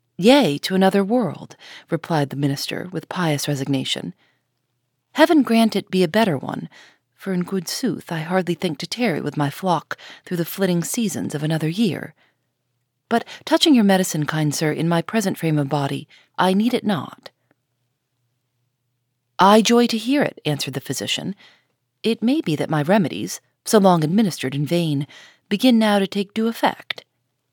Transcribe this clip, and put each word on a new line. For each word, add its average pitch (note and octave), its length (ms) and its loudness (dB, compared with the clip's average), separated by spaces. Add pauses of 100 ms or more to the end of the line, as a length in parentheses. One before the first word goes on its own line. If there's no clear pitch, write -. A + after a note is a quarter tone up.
(160)
"Yea, F#3+ 440 4
to - 160 -2
another F#3+ 280 4
world," F#3 540 -4 (320)
replied D#3 400 -2
the C#3 60 -8
minister C#3 560 -4
with - 180 -10
pious D#3+ 380 -2
resignation. C#3 680 -4 (1000)
"Heaven D#4 280 4
grant A3+ 340 2
it F#3+ 140 -4
be F#3 140 2
a E3+ 40 2
better G3 300 0
one, - 320 -8 (460)
for F#3+ 180 -8
in F3+ 100 -2
good F#3 240 -6
sooth - 440 -6
I D#3+ 80 -6
hardly F3 340 -2
think D#3+ 260 -4
to E3+ 80 -10
tarry A3 340 -2
with C#3+ 160 -6
my C#3+ 120 2
flock - 480 -4 (260)
through F3+ 140 -8
the E3+ 80 -2
flitting F3+ 380 -2
seasons F#3 500 -4
of D3 80 -6
another D#3 260 -2
year. F3 460 -4 (960)
But A3+ 180 -2 (160)
touching D#4 320 4
your A3+ 80 6
medicine, F#3+ 420 2
kind D3+ 280 -2
sir, D#3 180 -2
in D#3 160 -2
my E3+ 140 2
present G3 360 -4
frame D#3 220 0
of C#3 100 -2
body, C#3 380 -4 (300)
I F#3 160 2
need G#3+ 200 2
it - 120 -2
not." - 460 -6 (2000)
"I G3+ 220 8
joy A#3 260 4
to A#3 100 -2
hear B3 260 0
it," - 220 -6
answered C#3+ 280 -4
the C#3+ 80 -6
physician. - 540 -6 (680)
"It A3 220 -4
may C#4 180 2
be D#3 140 -2
that C#3+ 140 -4
my D3+ 120 0
remedies, D#3+ 600 0 (240)
so A3 140 4
long F3+ 240 4
administered D#3 520 0
in C#3+ 100 -2
vain, D3+ 420 -2 (420)
begin A#3 280 4
now G#3 220 2
to F#3+ 80 0
take G3+ 260 -6
due A3 140 -2
effect. - 560 -6 (500)